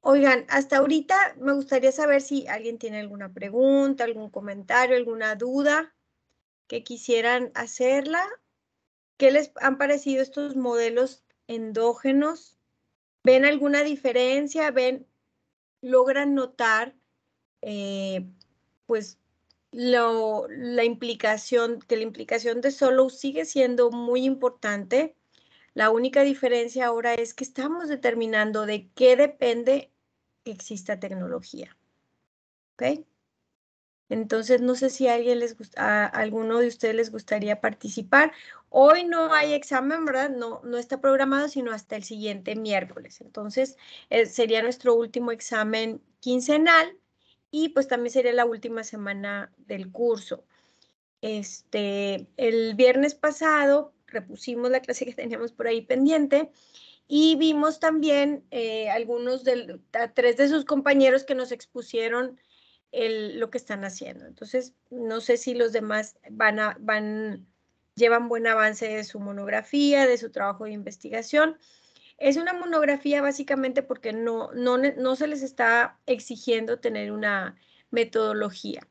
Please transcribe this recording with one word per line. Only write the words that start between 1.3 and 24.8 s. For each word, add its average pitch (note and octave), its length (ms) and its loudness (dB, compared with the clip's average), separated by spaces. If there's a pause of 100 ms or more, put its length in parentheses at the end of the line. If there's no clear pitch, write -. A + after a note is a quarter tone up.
me C4+ 140 -2
gustaría C4+ 400 2
saber C#4+ 280 2
si C#4 280 -6
alguien A3+ 300 -6
tiene G#3+ 200 -10
alguna G3+ 340 -14
pregunta, C4 680 2
algún A3 260 -4
comentario, G#3 680 0
alguna A3+ 400 -2
duda C#4+ 580 0 (720)
que A#3 160 -10
quisieran A#3+ 720 0
hacerla. C4+ 680 -2 (960)
¿Qué C4+ 120 8
les C#4+ 300 2
han C4+ 180 0
parecido C#4 420 0
estos C4+ 360 -6
modelos A#3+ 680 -2 (220)
endógenos? A#3+ 1120 -2 (640)
¿Ven C4 220 8
alguna C#4+ 400 2
diferencia? C#4 880 0
¿Ven, B3+ 340 0 (760)
logran C4 540 4
notar, B3 640 0 (680)
eh, G3 680 -6 (560)
pues, G#3+ 340 -4 (540)
lo, A3+ 760 0
la A#3+ 360 -2
implicación, A#3 960 -2
que - 160 -2
la A3 80 -4
implicación A3+ 560 -4
de C4+ 100 0
solo C4 380 4
sigue C#4 360 -6
siendo B3 460 2
muy A#3+ 340 -2
importante? B3 920 -2 (580)